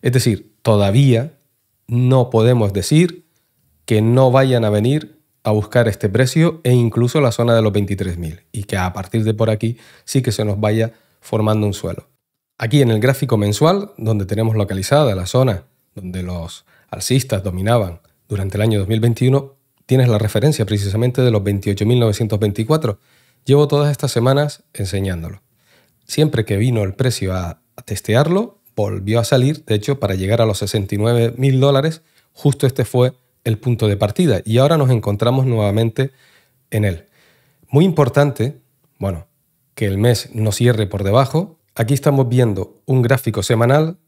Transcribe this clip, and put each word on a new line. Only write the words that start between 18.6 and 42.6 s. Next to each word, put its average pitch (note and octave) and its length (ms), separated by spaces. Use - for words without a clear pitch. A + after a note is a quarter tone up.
año A2 180
dos F#2+ 80
mil A2 120
veintiuno, B2+ 560
tienes B2+ 220
la A2 100
referencia G#2+ 480
precisamente G#2+ 560
de B2 100
los G#2 120
veintiocho G2+ 420
mil B2 140
novecientos G#2+ 400
veinticuatro. A2 600
Llevo C#3+ 220
todas D3 240
estas C#3 200
semanas C3+ 520
enseñándolo. F#2+ 680
Siempre C#3 400
que G2+ 120
vino A2+ 260
el F#2+ 100
precio A#2 400
a, F2 280
a - 80
testearlo, A#2+ 760
volvió G2+ 440
a A#2 40
salir, C3+ 420
de G#2+ 100
hecho, C3+ 240
para G2 160
llegar G2 260
a A2+ 40
los G#2+ 140
sesenta G2+ 360
y - 20
nueve A#2 400
mil C3 220
dólares, C#3+ 420
justo C#3+ 340
este B2 180
fue B2+ 280
el A2+ 140
punto A#2 300
de G2+ 100
partida, G#2+ 480
y A2 120
ahora D3+ 200
nos C3+ 120
encontramos A#2+ 560
nuevamente A2+ 640
en G#2+ 140
él. F2 200
Muy D3 160
importante, C#3+ 720
bueno, E2+ 300
que A2 100
el G2 120
mes A2+ 360
no A2 180
cierre A2 360
por G2 160
debajo. C3 560
Aquí A#2 180
estamos C3+ 360
viendo A2+ 560